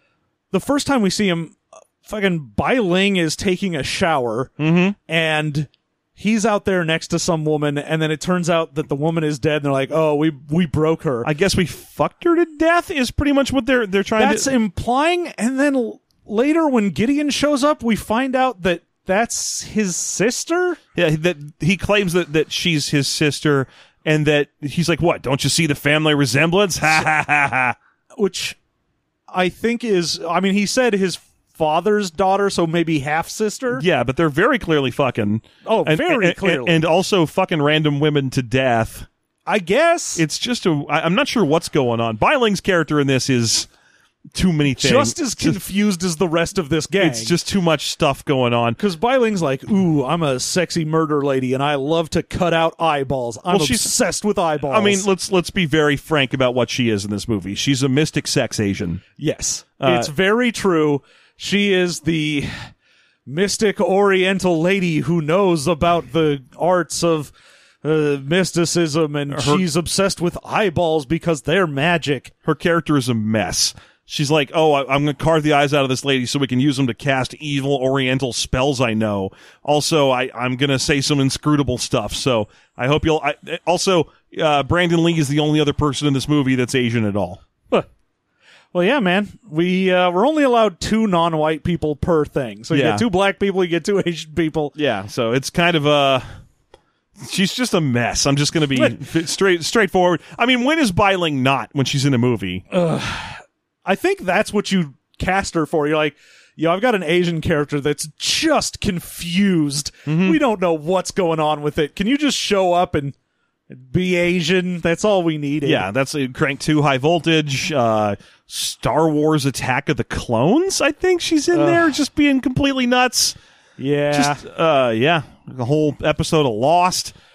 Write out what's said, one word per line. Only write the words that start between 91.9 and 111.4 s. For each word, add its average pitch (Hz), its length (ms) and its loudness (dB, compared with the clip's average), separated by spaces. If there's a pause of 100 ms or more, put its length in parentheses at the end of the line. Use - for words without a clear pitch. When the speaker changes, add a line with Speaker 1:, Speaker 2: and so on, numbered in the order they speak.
Speaker 1:
per 160 300 0
thing. 113 380 -6
So 160 100 -4
you 139 100 2
Speaker 2:
Yeah. 117 80 2
Speaker 1:
get 104 80 0
two 233 100 2
black 196 300 0
people, 190 240 0
you 180 60 -2
get 165 160 -2
two 202 200 0
Asian 160 280 -6
people. 156 420 -2
Speaker 2:
Yeah, 123 320 -2
so 113 240 -2
it's 131 200 0
kind 175 260 2
of 143 80 0
a, 139 380 4 (1080)
she's 190 240 0
just 254 200 -4
a 196 80 4
mess. 120 440 0
I'm 143 100 2
just 143 160 0
gonna 151 160 0
be 135 120 0
Speaker 1:
What? - 140 4 (220)
Speaker 2:
f-, 165 140 -2
straight, 180 340 0
straightforward. 180 560 2 (180)
I 233 80 0
mean, 247 200 2
when 302 140 2
is 247 120 2
Bai 196 240 2
Ling 160 260 -2
not 131 300 0
when 139 140 0
she's 135 200 -2
in 139 80 2
a 127 40 2
movie? 101 520 -2
Speaker 1:
Ugh. 165 320 0 (840)
I 190 100 0
think 392 240 -2
that's 185 340 0
what 202 180 -2
you 170 220 0 (260)
cast 185 360 -2
her 160 100 0
for. 147 220 0
You're 156 100 0
like, 151 180 0 (400)
"Yo, 160 160 0
I've 185 80 0
got 240 160 2
an 185 80 -2
Asian 170 380 0
character 147 400 0
that's 147 260 -4 (100)
just - 640 -2
confused. 170 1120 -2 (140)
Speaker 2:
Mm-hmm. 165 240 2
Speaker 1:
We 320 100 4
don't 226 220 0
know 180 120 2
what's 165 380 -2
going 160 300 0